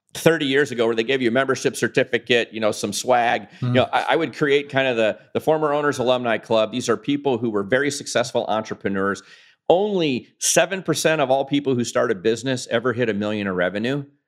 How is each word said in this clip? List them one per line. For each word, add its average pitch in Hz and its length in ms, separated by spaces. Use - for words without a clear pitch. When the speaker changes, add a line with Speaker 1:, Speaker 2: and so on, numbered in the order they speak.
Speaker 1:
thirty 160 320
years 135 260
ago 117 160
where 117 80
they 113 100
gave 131 180
you 117 60
a 110 40
membership 131 420
certificate, 120 800
you 107 80
know, 107 100
some 107 220
swag. 117 560
Speaker 2:
Mm. 123 80
Speaker 1:
You 123 60
know, 127 160
I, - 200
I 139 60
would 160 200
create 143 320
kind 135 200
of 123 100
the, 107 200
the - 80
former 156 320
owners 147 260
alumni 123 380
club. 110 340
These 123 200
are - 80
people 143 400
who 117 100
were 104 140
very 127 280
successful 120 560
entrepreneurs. 98 760
Only 175 580
seven 180 420
percent 160 400
of 127 80
all 135 160
people 139 280
who 120 100
start 120 260
a 110 40
business 113 560
ever 117 220
hit 117 160
a 107 60
million 104 320
in 95 80
revenue. 107 500